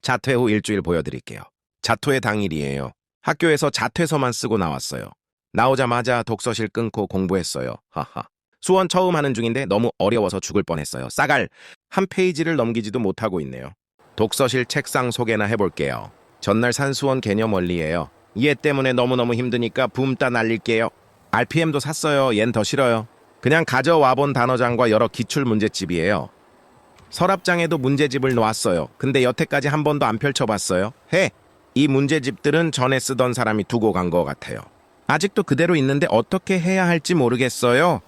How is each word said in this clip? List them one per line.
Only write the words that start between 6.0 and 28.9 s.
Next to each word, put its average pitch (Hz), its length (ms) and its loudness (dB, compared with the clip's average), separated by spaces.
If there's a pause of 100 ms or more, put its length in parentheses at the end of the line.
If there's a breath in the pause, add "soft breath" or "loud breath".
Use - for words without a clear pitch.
독서실 110 460 -4
끊고 110 400 -4
공부했어요. 90 680 -2 (160)
하하. - 380 -10 (340)
수원 185 260 2
처음 185 280 2
하는 143 180 0
중인데 117 320 -2
너무 107 320 2
어려워서 98 420 0
죽을 - 220 -2
뻔했어요. 73 480 -6
싸갈! 139 400 0 (400 loud breath)
한 190 220 0
페이지를 165 460 0
넘기지도 113 420 -2
못하고 95 420 -2
있네요. 65 300 -12 (440)
독서실 123 500 0
책상 131 440 -2
소개나 110 360 -2
해볼게요. 76 640 -2 (280)
전날 113 320 2
산 139 220 -2
수원 131 280 -2
개념 107 320 0
원리예요. 85 580 -2 (260)
얘 139 160 2
때문에 135 400 0
너무너무 123 400 2
힘드니까 120 540 -2
붐 131 280 -2
따 135 140 0
날릴게요. 113 600 0 (420)
알피엠도 147 480 0
샀어요. 147 540 0
얜 110 200 2
더 110 100 0
싫어요. 117 440 0 (340)
그냥 156 240 4
가져와본 135 680 4
단어장과 120 580 2
여러 110 160 4
기출 135 380 -2
문제집이에요. 95 840 0 (800)
서랍장에도 175 680 0
문제집을 135 560 0
놓았어요. 107 520 2 (120)